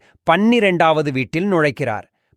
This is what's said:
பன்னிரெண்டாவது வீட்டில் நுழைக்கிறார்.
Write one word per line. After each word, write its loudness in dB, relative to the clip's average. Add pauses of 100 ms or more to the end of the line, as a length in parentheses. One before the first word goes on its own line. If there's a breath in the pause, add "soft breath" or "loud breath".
(280 soft breath)
பன்னிரெண்டாவது 2
வீட்டில் -4
நுழைக்கிறார். -2 (320)